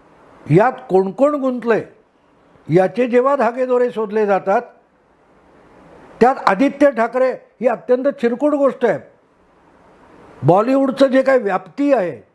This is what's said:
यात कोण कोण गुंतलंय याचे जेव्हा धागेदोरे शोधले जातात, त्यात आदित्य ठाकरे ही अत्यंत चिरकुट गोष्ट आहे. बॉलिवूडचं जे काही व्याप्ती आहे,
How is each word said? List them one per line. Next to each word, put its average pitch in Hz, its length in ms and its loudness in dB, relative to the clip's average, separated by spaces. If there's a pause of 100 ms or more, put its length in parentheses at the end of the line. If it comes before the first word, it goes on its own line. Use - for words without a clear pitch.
(500)
यात 214 220 4
कोण 190 380 -2
कोण 269 240 0
गुंतलंय 247 500 -4 (840)
याचे 185 380 0
जेव्हा 254 300 2
धागेदोरे 247 540 -2
शोधले 214 360 -4
जातात, 196 360 0 (1600)
त्यात 254 140 4 (120)
आदित्य 277 440 2
ठाकरे 247 420 -2
ही - 340 -6
अत्यंत 254 420 -2
चिरकुट 277 460 -2
गोष्ट 269 300 0
आहे. 180 140 0 (1400)
बॉलिवूडचं 254 640 2
जे 262 160 2
काही 262 160 2
व्याप्ती 202 540 -4
आहे, 175 280 -2 (140)